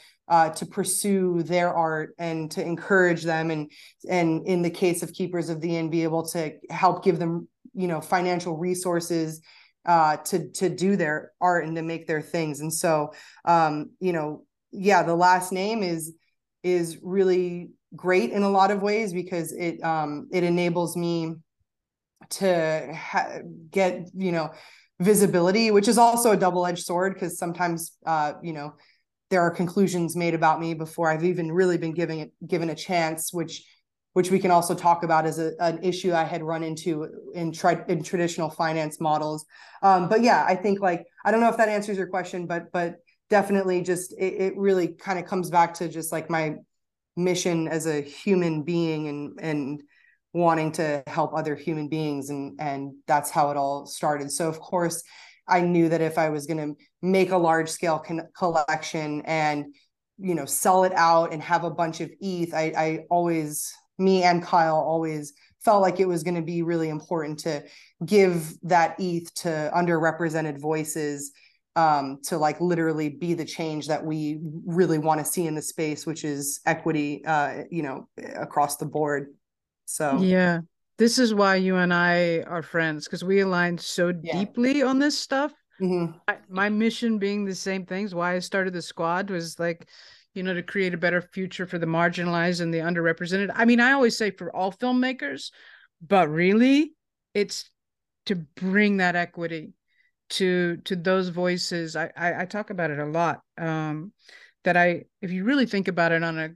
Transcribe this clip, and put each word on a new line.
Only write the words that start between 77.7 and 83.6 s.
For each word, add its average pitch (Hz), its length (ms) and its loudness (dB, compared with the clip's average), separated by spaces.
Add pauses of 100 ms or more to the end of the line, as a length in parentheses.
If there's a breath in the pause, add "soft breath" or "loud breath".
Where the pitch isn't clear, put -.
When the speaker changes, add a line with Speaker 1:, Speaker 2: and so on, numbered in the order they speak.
Speaker 1:
you 170 120 -4
know, 135 260 -8 (260)
across 147 440 -2
the 160 80 -6
board. 147 480 -2 (500)
So. 151 340 -2
Speaker 2:
Yeah. 185 420 2 (360)
This 233 220 4
is 233 160 2
why 196 220 4
you 185 200 2
and 180 160 4
I 175 500 2
are 170 200 -8
friends, 156 460 -2
'cause 175 160 -8
we 196 160 2
align 175 360 2